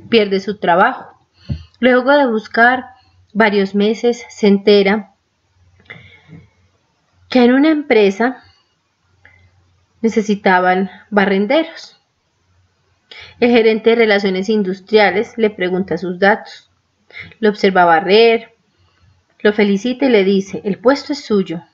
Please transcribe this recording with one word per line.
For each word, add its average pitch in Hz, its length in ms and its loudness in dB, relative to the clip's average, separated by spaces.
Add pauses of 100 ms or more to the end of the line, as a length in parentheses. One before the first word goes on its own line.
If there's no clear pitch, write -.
(100)
pierde 202 300 0
su 202 180 -10
trabajo. 180 480 0 (720)
Luego 254 320 2
de 285 140 2
buscar 240 580 0 (480)
varios 202 420 0
meses, 226 540 -2
se - 200 -2
entera 202 680 2 (2250)
que 247 120 2
en 247 120 4
una 294 160 2
empresa 247 720 0 (1600)
necesitaban 196 880 0 (180)
barrenderos. 208 880 -2 (1400)
El 240 100 2
gerente 226 400 2
de 226 60 2
relaciones 202 540 0
industriales 208 880 -2
le 214 100 0
pregunta 185 480 -4
sus 180 220 -10
datos. - 520 -2 (680)
Lo 214 80 2
observa 190 380 0
barrer, 220 640 2 (880)
lo 208 120 0
felicita 214 540 -2
y - 20 0
le 214 140 2
dice: 190 420 -2
"El 196 140 -6
puesto 277 360 -2
es - 100 -12
suyo. 175 500 -4